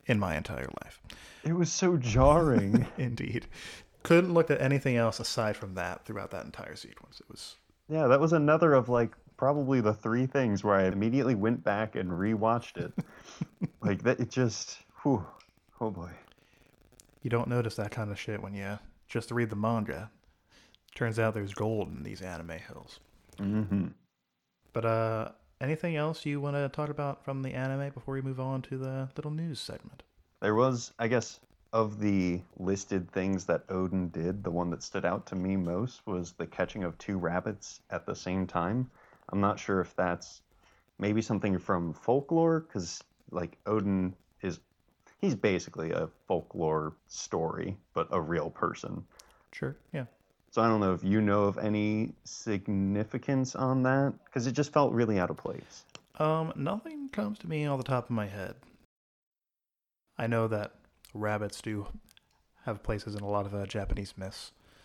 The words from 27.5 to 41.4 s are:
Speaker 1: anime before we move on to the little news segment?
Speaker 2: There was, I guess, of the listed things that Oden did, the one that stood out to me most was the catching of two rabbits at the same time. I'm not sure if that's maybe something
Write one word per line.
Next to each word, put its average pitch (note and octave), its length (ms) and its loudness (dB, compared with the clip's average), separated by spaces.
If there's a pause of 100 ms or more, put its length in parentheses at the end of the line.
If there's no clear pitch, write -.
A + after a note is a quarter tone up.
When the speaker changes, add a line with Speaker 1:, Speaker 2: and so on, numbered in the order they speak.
Speaker 1:
anime C3+ 360 -4
before C3+ 220 -8
we C3+ 80 -4
move C3 180 -4
on C3 220 -2
to C3 160 -8
the C3 380 -6
little D3+ 160 -6
news D#3+ 280 -4
segment? - 440 -12 (360)
Speaker 2:
There G#2 140 4
was, B2 460 2
I A#2 80 0
guess, A#2 320 0 (340)
of G#2+ 260 2
the F#2 440 2 (140)
listed F#2+ 520 -2
things F#2+ 360 -2
that E2+ 240 0
Oden F#2 420 -2
did, F2+ 320 -4
the F2 80 -4
one F2 180 0
that E2+ 140 -6
stood F#2+ 220 -4
out F#2 200 -2
to - 100 -8
me F#2+ 220 -2
most F#2 480 -4
was F2+ 280 -4
the F2 120 -8
catching - 380 -4
of E2 160 -6
two G2 180 -4
rabbits F2+ 720 -4
at F2 160 -8
the - 100 -6
same F#2 300 -4
time. F#2+ 460 -2 (380)
I'm G2+ 120 -2
not G2+ 180 2
sure G2 220 -2
if - 140 -8
that's - 480 -4 (560)
maybe G#2+ 240 2
something G2+ 340 0